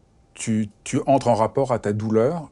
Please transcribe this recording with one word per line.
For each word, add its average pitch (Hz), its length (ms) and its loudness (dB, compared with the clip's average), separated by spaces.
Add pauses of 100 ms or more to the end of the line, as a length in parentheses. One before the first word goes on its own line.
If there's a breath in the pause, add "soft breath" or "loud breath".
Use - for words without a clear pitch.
(320)
tu, 110 380 -2 (140)
tu 139 220 -2
entres 135 220 2
en 117 60 6
rapport 110 380 0
à 110 60 0
ta 104 140 -2
douleur, 110 600 0